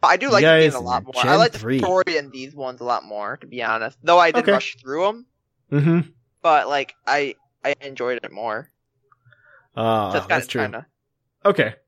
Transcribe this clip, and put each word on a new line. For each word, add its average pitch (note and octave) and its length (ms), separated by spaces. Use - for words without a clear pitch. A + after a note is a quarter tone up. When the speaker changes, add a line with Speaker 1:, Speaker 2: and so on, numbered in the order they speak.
Speaker 1:
But D#3+ 80
I F3+ 80
do F#3 140
like G3+ 120
the D#3 60
Speaker 2:
Guys, D#3+ 240
Speaker 1:
game B2+ 100
a - 20
lot A#2+ 200
more. B2+ 100
Speaker 2:
Gen B2 140
Speaker 1:
I F3+ 80
like A3+ 160
the - 80
Speaker 2:
three. B2 180
Speaker 1:
story F3+ 380
in C#3+ 140
these C3+ 260
ones B2+ 240
a A#2 40
lot A2+ 200
more, G#2 320
to - 100
be B2 160
honest. A2+ 400
Though E3+ 160
I E3 140
did A#3+ 100
Speaker 2:
Okay. G#3 100
Speaker 1:
rush - 300
through D3+ 260
'em. A#3 180
Speaker 2:
Mm-hmm. D#3+ 300
Speaker 1:
But, D3 260
like, C#3 260
I, C#3+ 300
I C#3 180
enjoyed B2+ 420
it - 80
more. A2 380
Speaker 2:
Ah, A2+ 340
Speaker 1:
So G2 80
it's - 80
Speaker 2:
that's D#3+ 200
Speaker 1:
kinda, - 40
Speaker 2:
true. A#2+ 120
Speaker 1:
kinda A2+ 240
Speaker 2:
Okay. D#3+ 300